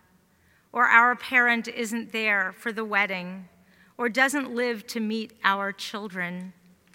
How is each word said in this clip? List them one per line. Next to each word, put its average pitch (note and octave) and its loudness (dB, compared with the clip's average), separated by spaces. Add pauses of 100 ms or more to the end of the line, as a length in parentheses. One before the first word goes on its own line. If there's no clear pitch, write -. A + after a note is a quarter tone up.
(720)
or A#3+ 2
our A#3+ 8
parent A#3+ 2
isn't A3+ -6
there G#3 0
for A#3 -6
the A3 -6
wedding, F#3+ -2 (480)
or A#3+ 0
doesn't C4 0
live A#3 -4
to - -6
meet A3 -4 (100)
our G3 0
children, F#3 -10 (420)